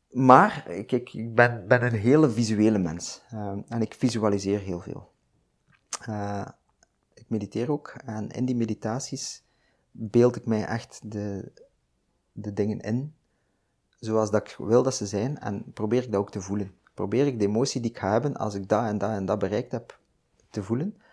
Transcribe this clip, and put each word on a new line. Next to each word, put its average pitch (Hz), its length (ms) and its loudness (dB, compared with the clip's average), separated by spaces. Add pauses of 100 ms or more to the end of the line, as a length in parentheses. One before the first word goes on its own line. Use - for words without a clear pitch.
(120)
maar 135 580 8
ik, 92 220 -8
ik, 123 220 -2
ik 113 220 -8
ben, 117 320 4
ben 120 160 4
een 123 160 2
hele 139 300 6
visuele 110 480 4
mens. 85 440 -4 (100)
Ehm, 101 360 -8
en 117 140 -4
ik - 160 -4
visualiseer 104 640 0
heel 92 200 -6
veel. - 320 -14 (920)
Eh, 101 400 -6 (680)
ik - 140 -20
mediteer 113 440 -4
ook. 147 220 -6 (120)
En 110 240 -8
in 127 160 -4
die 127 100 0
meditaties 113 880 -4 (480)
beeld 117 440 4
ik 113 100 -10
mij 107 200 0
echt - 380 -8
de, 104 480 -8 (800)
de 104 220 -10
dingen 104 260 -2
in, 131 340 -4 (840)
zoals 107 320 0
dat 107 180 2
ik - 80 -18
wil 120 260 4
dat 127 120 0
ze 104 100 -6
zijn. 107 340 -4
En 110 240 -6 (100)
probeer 110 300 0
ik 120 80 -8
dat 101 100 2
ook 101 100 -8
te 101 100 -6
voelen. 95 320 -6 (200)
Probeer 113 340 0
ik 127 120 -4
de 101 60 4
emotie 117 360 0
die 117 100 -4
ik - 60 -20
ga 98 140 0
hebben 123 260 2
als 104 180 -4
ik 98 140 -8
dat 107 140 4
en 107 140 -2
dat 101 120 -2
en 98 160 -4
dat 101 140 0
bereikt 104 320 -2
heb, - 260 -10 (520)
te 104 140 -6
voelen. 135 340 -4 (160)